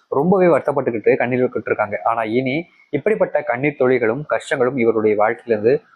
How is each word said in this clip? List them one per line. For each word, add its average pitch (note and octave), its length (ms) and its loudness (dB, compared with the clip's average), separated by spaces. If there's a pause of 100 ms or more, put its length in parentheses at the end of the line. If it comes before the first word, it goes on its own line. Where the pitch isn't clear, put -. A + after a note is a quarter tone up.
(120)
ரொம்பவே F3+ 360 2
வருத்தப்பட்டுக்கிட்டு C3 680 0
கண்ணீர் B2 280 0
விட்டுட்டு A#2+ 280 -4
இருக்காங்க. G#2+ 320 -2
ஆனா A2+ 280 0
இனி C3 240 -2 (380)
இப்படிப்பட்ட F#3 500 -2
கண்ணீர் C3+ 360 -2
துளிகளும் B2+ 480 2
கஷ்டங்களும் C3 520 -2
இவருடைய A2 360 2
வாழ்க்கையிலிருந்து A2 580 0 (220)